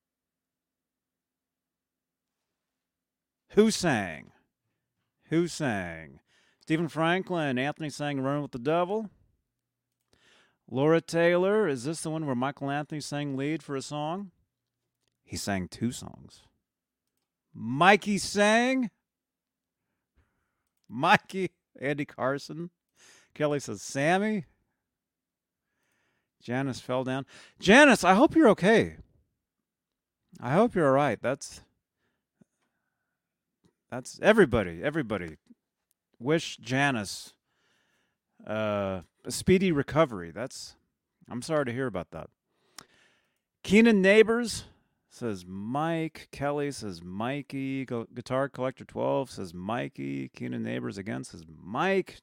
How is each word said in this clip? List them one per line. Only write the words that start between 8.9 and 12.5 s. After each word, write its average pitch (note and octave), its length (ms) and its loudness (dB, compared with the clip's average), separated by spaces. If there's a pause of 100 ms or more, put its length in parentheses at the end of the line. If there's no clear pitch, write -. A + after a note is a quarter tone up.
Laura D3+ 300 2
Taylor, F3+ 680 2
is C3+ 180 -4
this D#3 180 -6
the E3 80 -6
one D#3+ 160 -4
where C3+ 80 -2
Michael C#3 360 -4